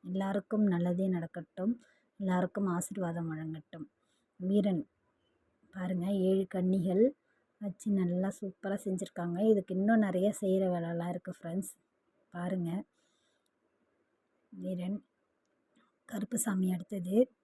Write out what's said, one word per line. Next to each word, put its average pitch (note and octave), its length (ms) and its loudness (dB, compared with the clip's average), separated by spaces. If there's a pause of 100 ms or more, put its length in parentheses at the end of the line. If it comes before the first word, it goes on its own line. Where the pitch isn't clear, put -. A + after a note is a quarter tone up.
எல்லாருக்கும் G3 600 0
நல்லதே F3+ 440 2
நடக்கட்டும், F3+ 640 -4 (480)
எல்லாருக்கும் F#3 480 0
ஆசீர்வாதம் E3+ 640 -4
வழங்கட்டும். D#3+ 560 -10 (540)
வீரன் F#3+ 420 2 (920)
பாருங்க, F3+ 300 -4 (160)
ஏழு F#3+ 280 4
கன்னிகள் F#3 540 2 (580)
வச்சு G3+ 320 -8
நல்லா F#3 380 2
சூப்பரா G3 460 -6
செஞ்சுருக்காங்க. F3+ 640 -4 (100)
இதுக்கு G3+ 260 4
இன்னும் G#3+ 320 4
நிறைய F#3 260 2
செய்கிற F#3+ 360 2
வேலைலாம் E3+ 440 -2
இருக்கு F3 220 -8
ஃப்ரெண்ட்ஸ். F3 380 -6 (600)
பாருங்க, F3 360 -2 (1800)
வீரன் F#3 440 -6 (1120)
கருப்பு G#3+ 300 -6
சாமி F#3+ 340 0
அடுத்தது. F3+ 440 -4 (280)